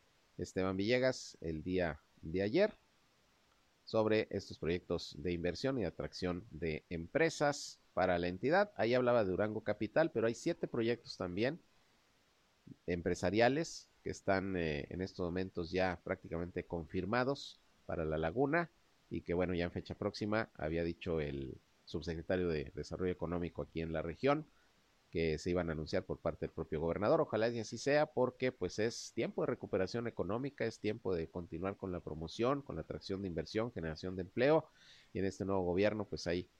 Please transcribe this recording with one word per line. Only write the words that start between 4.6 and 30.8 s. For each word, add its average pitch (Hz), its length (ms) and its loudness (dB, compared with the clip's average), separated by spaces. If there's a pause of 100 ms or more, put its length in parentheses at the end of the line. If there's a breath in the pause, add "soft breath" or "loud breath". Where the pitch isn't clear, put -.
de 87 120 0
inversión 87 480 0
y 101 60 0
atracción 87 680 -4
de 78 380 -2
empresas 143 880 0 (140)
para 90 260 4
la 87 80 0
entidad. 143 480 2
Ahí 113 180 2
hablaba 123 300 6
de 95 80 2
Durango 104 320 0
Capital, 147 480 2
pero 113 160 2
hay 117 80 2
siete - 320 -2
proyectos 117 480 -2
también 104 460 -2 (1200)
empresariales 95 1000 2 (160)
que 90 60 -6
están, 95 480 0
eh, 78 320 0
en 85 120 -6
estos 95 220 -6
momentos 87 480 -4
ya 92 320 0
prácticamente 87 600 -6
confirmados 98 960 -4 (240)
para 87 180 -4
La 78 140 0
Laguna 139 520 0 (400)
y 82 120 -4
que, 85 120 -4
bueno, 90 200 2
ya 87 100 0
en 87 80 -2
fecha 87 240 -6
próxima, 104 600 -2
había 82 260 0
dicho 85 380 -2
el 69 340 -6 (300)
subsecretario 87 640 -2
de 76 260 -2
Desarrollo 82 380 -2
Económico 85 480 -4
aquí 73 180 -6
en 82 140 -2
la 78 80 0
región, 135 440 0 (640)
que 82 260 2
se 90 140 -2
iban 87 180 2
a 80 40 -2
anunciar 80 320 -2
por 76 140 -6
parte 80 280 -2
del - 80 -16
propio 80 240 -4
gobernador. 90 420 2
Ojalá 110 260 0
y 120 120 -2
así 113 180 -8
sea, 147 300 2
porque, 127 440 0
pues, - 280 -4
es 113 340 -2
tiempo 170 300 -2
de 139 80 0
recuperación 110 560 -2
económica, 117 580 -2
es 113 140 -4
tiempo 104 340 0